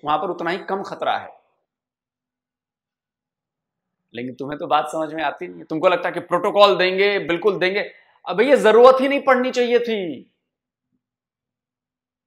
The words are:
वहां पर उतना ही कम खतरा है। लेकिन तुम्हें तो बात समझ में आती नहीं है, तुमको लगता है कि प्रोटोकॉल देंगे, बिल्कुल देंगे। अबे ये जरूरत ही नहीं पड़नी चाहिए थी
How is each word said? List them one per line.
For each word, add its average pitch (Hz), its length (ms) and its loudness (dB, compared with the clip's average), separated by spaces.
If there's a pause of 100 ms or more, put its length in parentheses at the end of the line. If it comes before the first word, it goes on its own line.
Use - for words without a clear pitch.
वहां 151 120 -2
पर 190 100 -6
उतना 170 220 -6
ही 185 80 -6
कम 190 260 -8
खतरा 139 340 -4
है। - 220 -14 (2750)
लेकिन 123 180 -12
तुम्हें 143 260 -10
तो - 80 -10
बात 151 200 0
समझ 156 260 -8
में 160 100 -8
आती 147 240 -8
नहीं 180 120 -16
है, 156 40 -18
तुमको 160 240 -2
लगता 175 220 0
है 160 40 -6
कि 170 60 -8
प्रोटोकॉल 185 580 2
देंगे, 190 420 0
बिल्कुल 170 400 -2
देंगे। 185 320 -4 (360)
अबे 202 220 0
ये 262 80 6
जरूरत 233 440 8
ही 277 60 0
नहीं 277 120 -2
पड़नी 254 320 0
चाहिए 240 280 0
थी 196 420 -6 (2000)